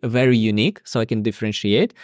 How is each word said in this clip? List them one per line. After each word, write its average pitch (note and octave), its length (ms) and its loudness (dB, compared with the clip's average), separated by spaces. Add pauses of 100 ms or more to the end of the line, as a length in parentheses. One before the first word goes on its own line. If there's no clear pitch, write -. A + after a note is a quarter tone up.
very B2+ 340 2
unique A2 460 0
so - 160 -4
I A2+ 60 0
can A2 180 -4
differentiate, G#2+ 800 -2